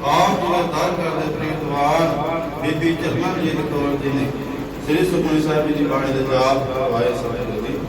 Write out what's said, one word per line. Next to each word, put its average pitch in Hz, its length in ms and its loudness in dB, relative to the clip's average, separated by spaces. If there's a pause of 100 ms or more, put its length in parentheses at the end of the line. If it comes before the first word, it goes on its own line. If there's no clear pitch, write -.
ਆਪ 185 360 4
ਜੀ 175 120 0
ਦੇ 180 100 2
ਦਰ 175 400 -2
ਕਰਦੇ 156 340 -2
ਪ੍ਰੀਤਵਾਨ 156 960 0 (300)
ਬੀਬੀ 160 320 0
ਚਰਨਜੀਤ 160 600 0
ਕੌਰ 143 480 0
ਜੀ 139 60 -2
ਨੇ 135 180 0 (580)
ਸ੍ਰੀ 170 260 2
ਸੁਖਮਨੀ 156 320 2
ਸਾਹਿਬ 151 240 2
ਜੀ 147 80 0
ਦੀ 147 100 2
ਬਾਣੀ 135 280 0
ਦੇ 131 100 0
ਜਾਪ 131 520 2
ਕਰਵਾਏ 123 400 0
ਸਤਿਗੁਰੂ 120 520 -4
ਜੀ। 139 120 -4 (100)